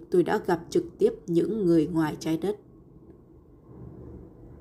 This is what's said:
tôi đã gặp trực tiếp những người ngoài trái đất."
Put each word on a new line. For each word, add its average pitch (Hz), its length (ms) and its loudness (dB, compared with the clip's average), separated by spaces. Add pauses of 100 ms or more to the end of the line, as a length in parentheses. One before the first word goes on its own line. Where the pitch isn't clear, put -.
(120)
tôi 180 120 4
đã 208 220 0
gặp 170 240 0
trực 170 160 0 (120)
tiếp - 160 4 (140)
những 185 380 0
người 165 220 6
ngoài 160 320 -2
trái 160 180 -2
đất." 403 200 -2 (2000)